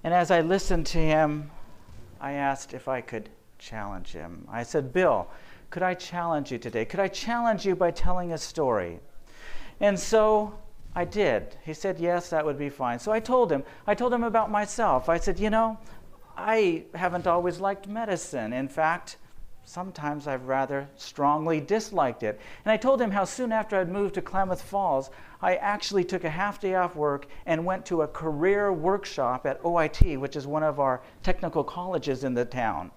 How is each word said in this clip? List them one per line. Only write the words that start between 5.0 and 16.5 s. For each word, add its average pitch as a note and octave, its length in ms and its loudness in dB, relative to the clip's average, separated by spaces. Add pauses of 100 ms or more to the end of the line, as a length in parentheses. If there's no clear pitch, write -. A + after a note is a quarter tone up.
could F3 120 -6
I F#3 120 0
challenge E3+ 580 -4
you A#2+ 60 -6
today? A2+ 260 -4
Could F3+ 160 -4
I G3 80 2
challenge A#3 560 -2
you F#3+ 100 2
by F3 160 2
telling F3+ 420 4
a D#3 60 -4
story?" G2+ 640 0 (800)
And G3+ 180 4
so G#3+ 600 4 (360)
I F3 120 -2
did. D3+ 580 0
He D#3+ 80 -8
said, F3 260 -4
"Yes, E3+ 300 0
that D#3 160 0
would C#3+ 140 -2
be C#3+ 100 -4
fine." B2 300 -4
So G#3+ 140 -2
I A3 60 2
told A#3+ 320 4
him, C#3 140 0 (220)
I G#3 80 4
told A#3+ 180 0
him A#3 120 2
about A3 260 2
myself. G#3 580 2
I E3+ 80 6
said, F3+ 240 0
"You G#3+ 80 2
know, A3 300 2 (580)
I G3+ 480 2 (100)